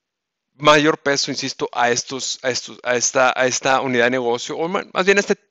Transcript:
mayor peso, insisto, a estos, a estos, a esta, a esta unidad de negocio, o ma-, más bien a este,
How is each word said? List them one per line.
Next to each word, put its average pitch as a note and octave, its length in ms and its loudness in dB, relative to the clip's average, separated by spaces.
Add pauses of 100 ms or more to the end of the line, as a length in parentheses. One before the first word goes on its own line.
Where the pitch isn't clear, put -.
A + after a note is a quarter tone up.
(580)
mayor D3+ 420 4
peso, C#3 320 -2
insisto, C3 420 -6
a A#2+ 180 0
estos, - 520 -6
a C3+ 60 -2
estos, A#2+ 340 -8
a B2 120 -2
esta, B2+ 400 2
a C3 120 2
esta B2+ 340 0
unidad B2 240 2
de B2 60 2
negocio, B2 460 -2
o D#3+ 100 -4
ma-, F#3+ 260 -4
más F#3 120 -2
bien G3 120 4
a G3+ 40 4
este, G3 120 -2 (180)